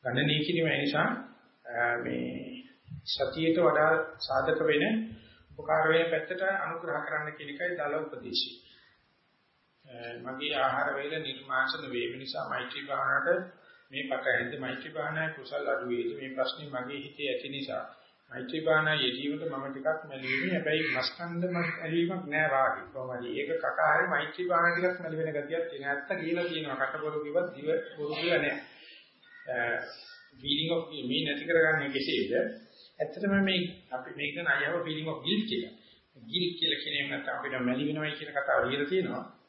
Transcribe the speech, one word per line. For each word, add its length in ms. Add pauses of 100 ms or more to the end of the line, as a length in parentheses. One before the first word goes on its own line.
ගණනය 340
කිරීම 320
නිසා, 380 (880)
මේ 600 (460)
සතියට 560
වඩා 320 (260)
සාධක 440
වෙන 240 (640)
උපකාර 360
වෙන 200
පැත්තට 360 (120)
අනුග්‍රහ 460
කරන්න 320
කියන 180
එකයි 240
දල 220
උපදේශය. 540 (1700)
මගේ 360
ආහාර 380
වේල 240
නිර්මාංශන 680
වේම 300
නිසා 340
මෛත්‍රී 360
භාවනාවට 600 (420)
මේ 180
පටහැන්ද 520
මෛත්‍රී 380
භාවනාවේ 400
කුසල් 320
අඩු 200
වේද? 260
මේ 180
ප්‍රශ්නේ 400
මගේ 300
හිතේ 280
ඇති 200
නිසා 360 (460)
මෛත්‍රී 320
භාවනා 340
යෙදීමට 480
මම 220
ටිකක් 360
මැලි 260
වෙමි. 220
හැබැයි 380
මස්කන්ධ 600
මස් 280
ඇලීමක් 500
නෑ 220
වාගේ. 380
කොහොම 260
හරි 220
ඒක 220
කකා 340
හරි 180
මෛත්‍රී 400
භාවනා 240
ටිකක් 260
මැලි 180
වෙන 140
ගතියක් 340
තියෙනවා. 260
ඇත්ත 260
කියලා 300
කියනවා. 320
කට 200
බොරු 220
කිව්වත් 300
දිව 180 (240)
බොරු 220
කියලා 260
නෑ. 160 (880)
අ, 120 (760)
feeling 380
of 120 (200)
me 160
නැති 260
කරගන්නේ 460
කෙසේද? 420 (640)
ඇත්තටම 440
මේ 220 (260)
අපි 260
මේක 240
නයව 440
feeling 280
of 120
guilt 240
කියලා. 280 (500)
guilt 320
කියලා 260
කියන 160
එක 120
නැත්නම් 240
අපිට 280
මැලි 240
වෙනවයි 300
කියන 180
කතාව 300
ලියලා 260
තියෙනවා. 360 (240)